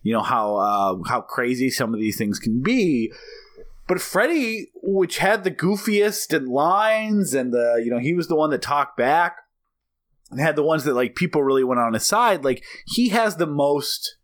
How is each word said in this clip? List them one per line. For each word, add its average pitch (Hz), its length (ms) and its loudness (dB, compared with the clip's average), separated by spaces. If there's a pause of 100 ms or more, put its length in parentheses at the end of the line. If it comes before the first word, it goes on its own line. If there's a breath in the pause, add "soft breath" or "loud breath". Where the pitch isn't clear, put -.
you 107 100 -2
know, 110 120 0
how, 107 320 0
uh, 98 520 0
how 120 140 -2
crazy 127 480 -2
some 117 240 -2
of 110 60 -4
these 107 180 -2
things 104 220 -2
can 113 220 0
be. 165 520 2 (720 loud breath)
But 180 140 0
Freddy, 226 720 0 (100)
which 190 380 0
had 190 240 2
the 185 80 -2
goofiest 202 840 0
and 139 120 0
lines 202 880 2
and 127 200 0
the, 117 300 2
you 117 80 -2
know, 120 80 0
he 143 140 0
was 170 140 -2
the 170 80 0
one 151 140 2
that 139 120 -2
talked 143 360 -2
back 156 400 2 (920)
and 123 100 -10
had 151 160 2
the 151 80 0
ones 156 220 0
that, 143 80 0
like, 123 220 0
people 156 280 0
really 135 200 2
went 123 180 2
on 117 120 0
his 110 120 -2
side, 202 400 2
like, 131 180 -2 (220 loud breath)
he 240 240 0
has 214 260 0
the 165 120 0
most 143 760 -2